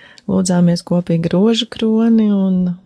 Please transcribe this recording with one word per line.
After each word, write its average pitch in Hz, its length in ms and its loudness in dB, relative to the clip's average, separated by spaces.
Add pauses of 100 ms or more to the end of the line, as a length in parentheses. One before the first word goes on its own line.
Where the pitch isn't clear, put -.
(220)
lūdzāmies 175 640 0
kopīgi 170 480 -2
rožu 220 360 0
kroni 220 600 0
un 190 340 0 (240)